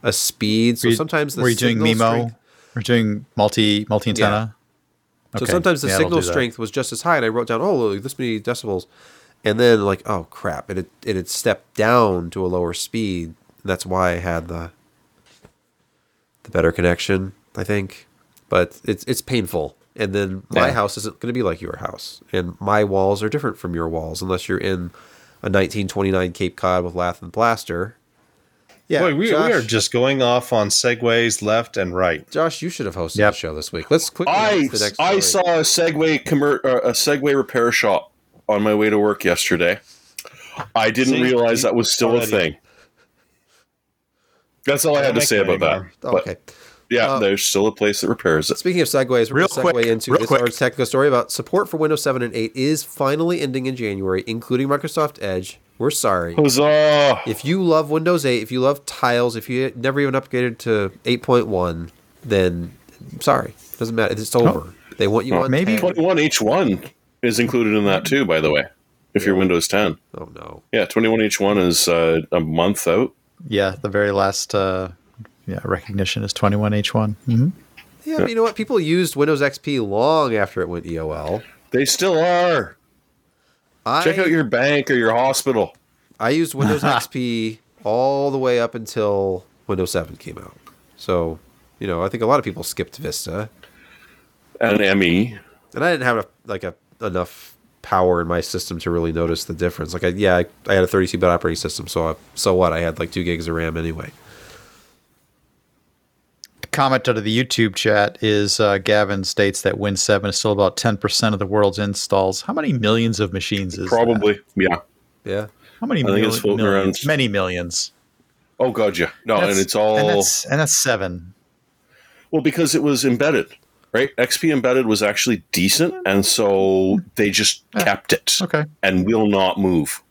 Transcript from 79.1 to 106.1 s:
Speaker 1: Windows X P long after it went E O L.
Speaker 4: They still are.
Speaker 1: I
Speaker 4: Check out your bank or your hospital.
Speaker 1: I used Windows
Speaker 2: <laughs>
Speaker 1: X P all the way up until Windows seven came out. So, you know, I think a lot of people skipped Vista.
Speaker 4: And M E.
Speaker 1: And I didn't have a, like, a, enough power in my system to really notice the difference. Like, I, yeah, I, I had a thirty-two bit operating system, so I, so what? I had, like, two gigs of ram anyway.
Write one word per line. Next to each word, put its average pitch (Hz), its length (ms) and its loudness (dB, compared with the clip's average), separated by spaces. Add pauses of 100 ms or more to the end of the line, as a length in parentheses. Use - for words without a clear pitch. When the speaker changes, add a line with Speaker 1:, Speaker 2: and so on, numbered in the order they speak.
Speaker 1:
Windows 143 260 2
X 139 160 -2
P 143 220 -4
long 120 560 2
after 98 260 -2
it 85 80 -4
went 85 160 -6
E 85 140 -6
O 80 120 -6
L. 78 320 -6 (280)
Speaker 4:
They 135 140 2
still 180 320 0
are. 175 600 0 (1080)
Speaker 1:
I 139 180 0
Speaker 4:
Check 165 140 2
out 185 120 2
your 160 140 2
bank 131 460 0
or 135 60 2
your 113 180 2
hospital. 123 640 0 (440)
Speaker 1:
I 110 120 0
used 160 240 0
Windows 139 280 0
Speaker 2:
<laughs> 143 120 2
Speaker 1:
X 117 120 -2
P 117 520 -4 (240)
all 135 480 0
the 135 60 -4
way 127 220 2
up 117 160 -2
until 101 680 -2 (220)
Windows 92 240 -2
seven 82 240 -4
came - 220 -16
out. - 200 -20 (380)
So, 82 440 -2 (400)
you 104 80 -6
know, 87 160 -2
I 95 60 -2
think 117 140 -6
a - 20 0
lot 139 140 4
of - 40 -6
people 87 200 -8
skipped - 340 -8
Vista. 104 520 -8 (1080)
Speaker 4:
And 104 220 2
M 98 220 4
E. 101 340 2 (380)
Speaker 1:
And 127 100 -2
I 180 60 2
didn't 139 140 -2
have 120 120 2
a, 104 100 -4 (180)
like, 101 180 -8
a, 90 100 -8 (280)
enough 90 540 -6 (280)
power 90 360 2
in 82 80 -2
my 85 140 -2
system 87 380 -6
to 87 100 -6
really 82 240 0
notice 82 300 -2
the - 100 -10
difference. 82 400 -4
Like, 87 100 -6
I, 92 40 2
yeah, 92 300 2
I, 87 80 2 (220)
I 98 60 2
had 95 100 6
a 92 40 2
thirty-two 95 320 0
bit 90 100 4
operating 85 280 0
system, 85 300 -8
so 82 220 -2
I, 80 60 -4 (200)
so 95 200 2
what? 90 180 4
I 80 60 -2
had, 82 200 -4
like, 82 120 -4
two 92 120 -4
gigs 82 240 -4
of 82 80 -4
ram 82 220 -4
anyway. 80 340 -8 (2500)